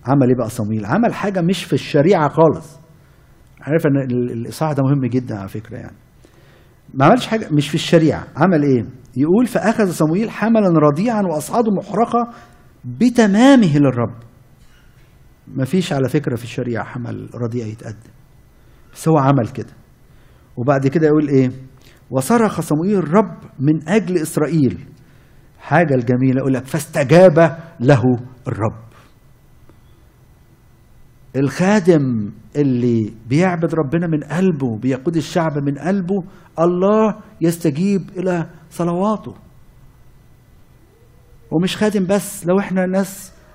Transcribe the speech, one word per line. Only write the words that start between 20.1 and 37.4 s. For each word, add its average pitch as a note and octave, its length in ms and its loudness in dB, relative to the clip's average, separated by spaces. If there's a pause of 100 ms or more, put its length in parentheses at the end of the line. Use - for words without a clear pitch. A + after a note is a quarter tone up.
وبعد C3+ 300 0
كده D#3 200 2
يقول D3+ 220 2
إيه؟ C3 220 2 (600)
"وصرخ G3+ 500 0
صموئيل E3 380 -2
الرب F3 380 0 (220)
من D3+ 300 0
أجل F3+ 300 0
إسرائيل." D3+ 680 0 (720)
حاجة D3+ 360 2
الجميلة B2+ 440 0
يقول C3 160 0
لك: A#2+ 100 -4
"فاستجاب D#3+ 920 4 (240)
له B2 220 4 (460)
الرب." G#2+ 400 -6 (2500)
الخادم C#3 960 2 (240)
اللي A#2+ 560 0 (160)
بيعبد E3 460 0
ربنا D#3+ 320 -2
من D#3 180 -2
قلبه، C#3+ 540 -2
بيقود C3 380 -4
الشعب D#3 420 -2
من C#3+ 200 -4
قلبه، F#3+ 460 -2 (340)
الله G3 580 2 (240)